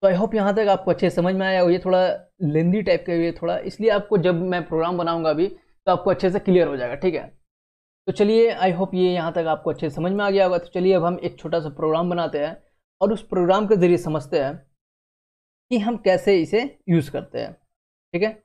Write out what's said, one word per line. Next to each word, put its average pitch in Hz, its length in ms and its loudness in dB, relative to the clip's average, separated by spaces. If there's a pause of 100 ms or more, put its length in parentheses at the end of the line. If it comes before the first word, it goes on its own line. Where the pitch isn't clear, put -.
तो 196 40 6
I 190 60 4
hope 214 220 -2
यहाँ 202 200 2
तक 220 140 2
आपको 190 220 2
अच्छे 175 180 2
से - 60 -8
समझ 180 200 0
में 190 120 -2
आया 185 140 2
हो। 175 80 4
ये 180 100 2
थोड़ा 185 220 2 (400)
लेंथी 170 420 0
टाइप 170 240 0
का, 170 60 -2
ये 170 180 0 (100)
थोड़ा 175 200 -2
इसलिए 208 280 -2
आपको 208 280 0
जब 175 260 2
मैं 180 240 -2
प्रोग्राम 170 300 -2
बनाऊंगा 165 320 -2
अभी 156 180 0
तो - 440 -6
आपको 180 180 0
अच्छे 185 200 0
से 190 100 -2
क्लियर 180 280 4
हो 143 100 -6
जाएगा, 120 180 -6
ठीक 175 200 -2
है। 123 120 -8 (800)
तो - 40 -4
चलिए 220 440 4
I 185 220 2
hope 190 180 -4
ये 180 180 2
यहाँ 165 200 -4
तक 165 160 -2
आपको 156 200 -2
अच्छे 160 200 -4
से 139 60 -12
समझ 165 160 -2
में 202 140 -2
आ 202 40 0
गया 196 160 4
होगा। 180 120 0
तो 170 120 -6
चलिए 185 240 2
अब 170 120 2
हम 175 180 -2
एक - 160 -8
छोटा 170 200 -2
सा 156 100 -8
प्रोग्राम 160 400 -2
बनाते 156 360 -4
हैं 165 100 -6 (460)
और 208 120 2
उस - 140 -10
प्रोग्राम 190 400 0
के 214 80 4
ज़रिए 175 240 4
समझते 156 440 -4
हैं 139 120 -4 (1160)
कि 247 80 0
हम 214 260 -4
कैसे 185 360 4
इसे 202 220 0 (260)
यूज़ 165 220 2
करते - 300 -8
हैं, 110 120 -10
ठीक - 680 -10
है। 220 100 -4 (120)